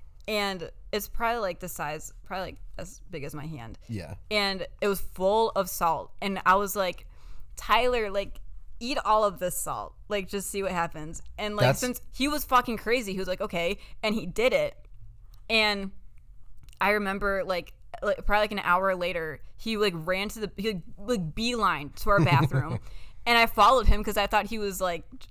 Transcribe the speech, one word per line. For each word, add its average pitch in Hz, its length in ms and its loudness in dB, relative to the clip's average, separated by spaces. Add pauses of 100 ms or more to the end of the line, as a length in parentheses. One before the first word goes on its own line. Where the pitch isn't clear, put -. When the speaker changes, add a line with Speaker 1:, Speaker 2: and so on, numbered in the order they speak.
(280)
Speaker 1:
and 202 420 -2 (220)
it's 208 160 -2
probably, 233 340 0
like, 180 180 -4
the 175 100 -8
size, 156 420 -8 (140)
probably, 185 200 -6
like, 156 120 -12 (200)
as - 240 -12 (100)
big 147 120 -8
as 135 120 -8
my 147 100 -8
hand. 120 320 -10 (100)
Speaker 2:
Yeah. 92 280 -8 (160)
Speaker 1:
And 196 340 0 (160)
it 208 60 2
was 196 120 0
full 208 520 2
of 185 180 0
salt, 160 420 0 (100)
and 196 240 -2
I 185 100 8
was 202 200 0
like, 185 320 -2 (480)
"Tyler, 233 540 2
like, 196 300 -4 (400)
eat 262 260 -4
all 214 180 6
of 196 160 0
this 180 180 -2
salt, 110 360 -6 (160)
like, 202 180 -2
just 196 220 -6
see 196 140 -4
what 185 80 -2
happens." 165 500 -4 (160)
And, 208 180 -4
like, 208 120 4
Speaker 2:
That's 226 120 2
Speaker 1:
since 247 220 -4 (100)
he 262 160 0
was 294 160 -2
fucking 247 340 2
crazy, 214 360 -2
he 190 60 -4
was 185 80 -4
like, - 140 -4
"Okay," 190 360 0 (240)
and 214 140 0
he 220 100 -2
did 220 280 2
it. 151 220 0 (760)
And 208 420 2 (920)
I 196 100 6
remember, 196 540 0
like, 175 280 -4 (280)
like, 202 240 0
probably, 208 180 6
like, 214 80 0
an 202 80 -4
hour 185 360 4
later, 175 440 -4 (160)
he, 220 220 -4
like, 202 180 4
ran 185 340 -2
to 220 120 -8
the, 196 160 -6
he, 202 160 -4
like, 170 80 -6 (160)
like, 196 380 -2
beeline 202 600 0
to - 120 2
our 202 100 8
bathroom. 165 640 4
Speaker 2:
<laughs> - 60 -12 (360)
Speaker 1:
And 233 120 6
I 233 80 8
followed 226 420 8
him 202 160 8
'cause 208 140 0
I 202 100 4
thought 208 200 2
he 220 120 -4
was, 196 220 -2
like, 170 240 0 (260)